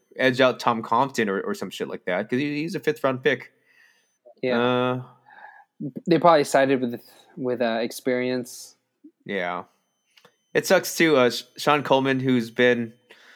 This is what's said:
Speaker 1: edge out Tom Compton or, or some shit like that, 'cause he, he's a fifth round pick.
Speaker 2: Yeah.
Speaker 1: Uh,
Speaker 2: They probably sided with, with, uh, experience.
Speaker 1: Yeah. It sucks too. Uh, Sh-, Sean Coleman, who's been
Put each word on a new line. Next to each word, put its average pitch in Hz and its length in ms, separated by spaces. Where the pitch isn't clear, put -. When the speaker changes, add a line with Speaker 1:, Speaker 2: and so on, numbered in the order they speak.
Speaker 1:
edge 127 240
out 127 220
Tom 113 200
Compton 120 480
or, 98 120
or 104 120
some 104 160
shit 87 200
like - 160
that, 92 240
'cause 123 100
he, 147 220
he's 170 140
a 156 40
fifth - 240
round 131 200
pick. 131 280
Speaker 2:
Yeah. 123 200
Speaker 1:
Uh, 127 400
Speaker 2:
They 165 120
probably 165 260
sided 135 360
with, 120 200
with, 123 260
uh, 113 200
experience. 123 920
Speaker 1:
Yeah. 90 380
It 160 120
sucks 180 300
too. 160 220
Uh, 123 120
Sh-, - 140
Sean 147 260
Coleman, 135 360
who's 127 320
been 120 420